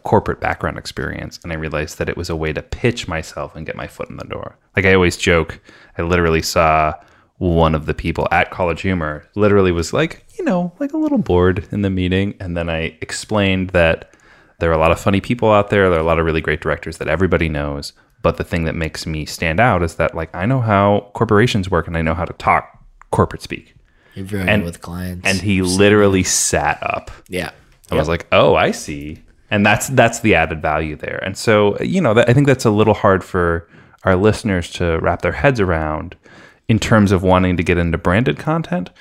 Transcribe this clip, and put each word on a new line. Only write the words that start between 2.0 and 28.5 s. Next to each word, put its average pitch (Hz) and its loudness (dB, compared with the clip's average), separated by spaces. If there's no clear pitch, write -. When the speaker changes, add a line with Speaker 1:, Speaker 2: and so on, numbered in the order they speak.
Speaker 1:
it - -6
was 87 -8
a 85 -4
way 78 -4
to - -6
pitch - -4
myself 78 -8
and 78 -12
get - -10
my 62 -10
foot - -14
in - -14
the - -14
door. - -12
Like, 95 2
I 95 6
always 90 4
joke, 85 0
I 92 -6
literally 85 2
saw 78 2
one 82 2
of 76 -2
the 76 -4
people - -4
at 87 0
College 85 -4
Humor 80 -4
literally 101 4
was 85 -2
like, - -4
you 392 -6
know, 180 -2
like, 285 -4
a 320 -4
little 302 0
bored 92 2
in 104 -4
the 98 -2
meeting, 92 -2
and 87 -6
then 85 -6
I 80 -6
explained 95 -2
that 85 2
there 85 0
are 82 2
a 80 2
lot 80 4
of 82 0
funny 98 0
people 117 0
out 101 2
there, 98 4
there 87 2
are 80 0
a - 0
lot 82 2
of 82 2
really 80 0
great 78 -2
directors 78 -4
that - -6
everybody 82 0
knows, 73 -6
but 85 0
the - -6
thing 85 -4
that 78 -4
makes 78 -8
me 78 -6
stand 82 -4
out 107 2
is 82 -4
that, - -2
like, 82 -8
I 87 -6
know 131 0
how 101 2
corporations 107 2
work 85 0
and 85 -6
I 82 -2
know 80 0
how 87 -4
to - -12
talk - -2
corporate - 0
speak. - -14
Speaker 2:
You're 98 -12
very 95 -6
Speaker 1:
And 104 2
Speaker 2:
good 85 -8
with 85 -12
clients. 90 -8
Speaker 1:
and 98 0
he 95 0
Speaker 2:
So 92 2
Speaker 1:
literally 98 4
sat - -2
up. - -8
Speaker 2:
Yeah. 90 -8
Speaker 1:
I 92 -2
was 78 0
Speaker 2:
Yep. - -
Speaker 1:
like, 82 -4
"Oh, 98 4